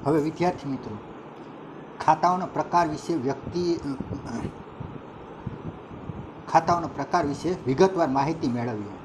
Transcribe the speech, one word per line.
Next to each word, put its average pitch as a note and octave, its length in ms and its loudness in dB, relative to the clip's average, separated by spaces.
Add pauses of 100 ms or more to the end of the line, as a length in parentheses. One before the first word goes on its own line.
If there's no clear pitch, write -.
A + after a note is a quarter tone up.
હવે D3 180 4
વિદ્યાર્થી D#3 480 0
મિત્રો, A#2+ 280 -6 (1080)
ખાતાઓના F3 400 4
પ્રકાર E3+ 420 2
વિશે G3+ 280 0
વ્યક્તિ, D#3 640 0 (2750)
ખાતાઓના E3 360 4
પ્રકાર D3 380 0
વિશે D3+ 300 0 (100)
વિગતવાર E3 440 6
માહિતી C#3 380 2
મેળવીએ. A#2 440 -2 (140)